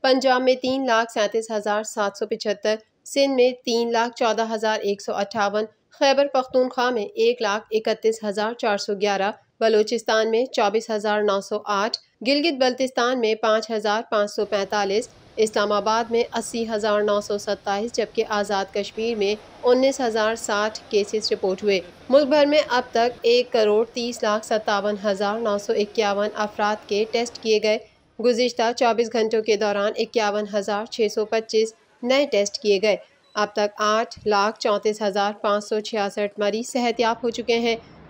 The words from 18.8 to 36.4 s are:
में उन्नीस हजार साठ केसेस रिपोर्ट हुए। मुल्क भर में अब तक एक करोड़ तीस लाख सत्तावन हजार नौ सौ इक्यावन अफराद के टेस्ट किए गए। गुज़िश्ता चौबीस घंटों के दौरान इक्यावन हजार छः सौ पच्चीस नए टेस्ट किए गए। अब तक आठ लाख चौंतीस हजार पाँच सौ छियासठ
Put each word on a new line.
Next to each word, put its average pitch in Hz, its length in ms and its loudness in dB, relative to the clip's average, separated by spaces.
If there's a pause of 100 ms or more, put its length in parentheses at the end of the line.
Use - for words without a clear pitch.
में 208 200 0 (280)
उन्नीस 262 360 4
हजार 226 360 0
साठ - 420 -2 (120)
केसेस 208 400 -2
रिपोर्ट 196 320 -2
हुए। 196 180 2 (300)
मुल्क 277 180 6
भर 294 180 4
में 294 140 4
अब 247 340 0
तक 240 320 0
एक 240 260 4
करोड़ 214 320 4 (100)
तीस 240 300 -6
लाख 214 200 0
सत्तावन 208 540 -2
हजार 202 420 -2
नौ 208 180 0
सौ 214 160 -4
इक्यावन 208 540 0 (100)
अफराद 214 500 -2
के 208 240 0
टेस्ट 240 300 -4
किए 214 180 2
गए। 220 200 0 (380)
गुज़िश्ता 233 560 2
चौबीस 233 360 2
घंटों 220 320 0
के 220 160 2
दौरान 208 400 0
इक्यावन 214 540 0
हजार 208 360 -2
छः 214 220 0
सौ 214 220 -2
पच्चीस 220 420 0 (280)
नए 262 260 2
टेस्ट 202 340 0
किए 202 160 4
गए। 202 200 2 (360)
अब 208 220 -2
तक 208 260 0
आठ 214 320 0 (120)
लाख 208 320 0
चौंतीस 214 440 -2
हजार 202 300 0 (100)
पाँच 208 220 0
सौ 214 180 -4
छियासठ 208 580 -4